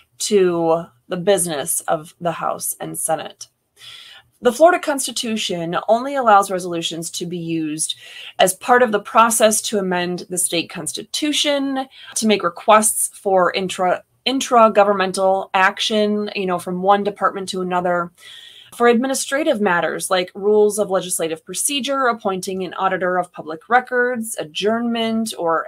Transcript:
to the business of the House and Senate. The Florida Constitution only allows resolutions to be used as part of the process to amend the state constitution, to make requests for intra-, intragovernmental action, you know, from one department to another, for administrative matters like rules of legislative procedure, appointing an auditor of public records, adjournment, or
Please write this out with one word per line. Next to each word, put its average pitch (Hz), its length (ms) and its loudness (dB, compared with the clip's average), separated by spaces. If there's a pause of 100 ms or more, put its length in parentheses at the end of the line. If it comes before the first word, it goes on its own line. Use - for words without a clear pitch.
(180)
to 170 680 2 (240)
the 185 100 -6
business 175 640 0
of 165 380 -4
the 170 140 -2
House - 480 -6
and 160 160 -10
Senate. - 500 -6 (920)
The 233 140 2
Florida 339 260 6
Constitution 220 960 -4 (120)
only 247 260 0
allows 208 380 0
resolutions 170 580 -6
to - 160 -10
be 175 140 -10
used 160 560 -6 (420)
as 190 160 2
part 247 300 2
of 220 80 2
the 202 80 0
process 220 640 2
to 214 160 -4
amend 180 500 -2
the 180 80 -6
state 165 320 -2
constitution, 277 1200 -4 (260)
to 220 140 0
make 202 160 4
requests 214 720 2
for 190 360 2
intra-, 185 500 -2 (240)
intragovernmental 202 1300 4
action, 208 800 2
you 196 100 -4
know, 180 140 -2
from 180 240 -6
one 202 200 4
department 196 460 -2
to 185 120 -6
another, 180 500 -2 (640)
for 233 120 2
administrative 269 720 0
matters 165 520 0
like 185 240 0
rules 208 420 4
of 190 140 -2
legislative 170 520 -4
procedure, 269 640 -2
appointing 190 560 -4
an 170 120 -8
auditor 180 420 0
of 180 140 -4
public 160 380 -12
records, 247 680 0
adjournment, 226 1040 -2
or 165 280 0